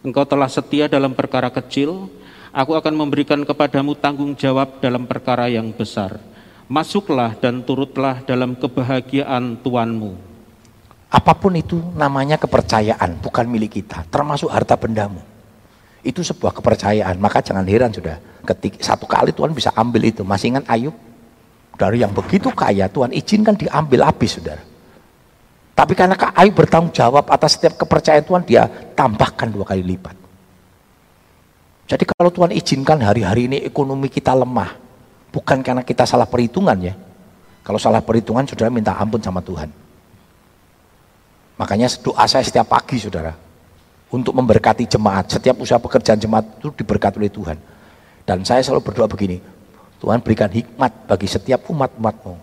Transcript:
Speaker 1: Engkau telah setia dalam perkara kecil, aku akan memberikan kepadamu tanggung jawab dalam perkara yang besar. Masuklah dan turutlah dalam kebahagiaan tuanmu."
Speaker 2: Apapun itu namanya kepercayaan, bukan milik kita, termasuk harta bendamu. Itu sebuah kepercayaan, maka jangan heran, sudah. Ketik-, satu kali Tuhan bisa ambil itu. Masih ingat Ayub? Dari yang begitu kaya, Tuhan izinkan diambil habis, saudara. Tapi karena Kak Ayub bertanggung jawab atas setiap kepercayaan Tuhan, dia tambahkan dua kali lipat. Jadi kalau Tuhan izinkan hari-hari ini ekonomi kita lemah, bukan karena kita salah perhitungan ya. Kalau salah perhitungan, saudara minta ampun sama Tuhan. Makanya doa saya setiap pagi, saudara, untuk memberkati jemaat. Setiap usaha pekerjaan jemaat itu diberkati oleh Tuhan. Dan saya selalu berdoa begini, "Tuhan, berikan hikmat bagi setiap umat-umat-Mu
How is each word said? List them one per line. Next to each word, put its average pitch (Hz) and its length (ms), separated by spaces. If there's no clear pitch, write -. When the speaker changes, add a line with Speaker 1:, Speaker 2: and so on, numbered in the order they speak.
Speaker 1:
Engkau 139 240
telah 139 240
setia 147 400
dalam 135 240
perkara 127 400
kecil, 160 560
aku 139 160
akan 156 240
memberikan 143 480
kepadamu 143 560
tanggung 143 320
jawab 135 480
dalam 123 240
perkara 120 480
yang 113 240
besar. 104 400
Masuklah 139 680
dan 123 240
turutlah 135 640
dalam 127 320
kebahagiaan 127 1040
tuanmu." 113 540
Speaker 2:
Apapun 180 480
itu 165 240
namanya 143 400
kepercayaan, 107 800
bukan - 320
milik 110 320
kita, 82 280
termasuk 147 360
harta - 320
bendamu. 104 400
Itu 131 160
sebuah - 320
kepercayaan, 101 640
maka 101 240
jangan 95 240
heran, 113 240
sudah. 85 320
Ketik-, - 400
satu - 240
kali - 320
Tuhan 151 160
bisa 135 240
ambil 117 300
itu. 113 180
Masih 101 300
ingat 135 160
Ayub? 120 260
Dari 104 240
yang 101 140
begitu 196 400
kaya, 98 340
Tuhan 123 220
izinkan 214 420
diambil 147 540
habis, - 320
saudara. 78 260
Tapi 156 180
karena 185 220
Kak - 240
Ayub 185 180
bertanggung 160 380
jawab 131 340
atas 151 300
setiap - 260
kepercayaan 151 400
Tuhan, 180 240
dia 113 220
tambahkan 123 560
dua 98 140
kali 95 180
lipat. 92 300
Jadi 175 160
kalau 175 240
Tuhan 180 240
izinkan 147 480
hari-hari 110 480
ini 139 160
ekonomi 135 400
kita 135 240
lemah, 123 480
bukan 143 240
karena 127 240
kita 123 240
salah 123 160
perhitungan 120 560
ya. 90 160
Kalau 107 160
salah 110 160
perhitungan, 113 480
saudara - 240
minta 107 240
ampun 107 240
sama 92 240
Tuhan. 78 240
Makanya 110 400
doa - 320
saya 131 160
setiap - 240
pagi, 120 320
saudara, 82 320
untuk 127 240
memberkati 113 480
jemaat. 98 480
Setiap - 240
usaha 120 240
pekerjaan - 400
jemaat 110 400
itu 151 160
diberkati 104 400
oleh 104 160
Tuhan. 82 240
Dan 95 240
saya 123 160
selalu 135 240
berdoa 110 240
begini, 92 320
"Tuhan, - 240
berikan 110 240
hikmat - 640
bagi 98 160
setiap - 480
umat-umat-Mu 113 680